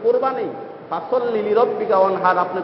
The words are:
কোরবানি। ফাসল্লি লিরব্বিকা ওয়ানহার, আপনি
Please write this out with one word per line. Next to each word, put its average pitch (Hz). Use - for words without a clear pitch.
কোরবানি। 247
ফাসল্লি 233
লিরব্বিকা 208
ওয়ানহার, 185
আপনি 180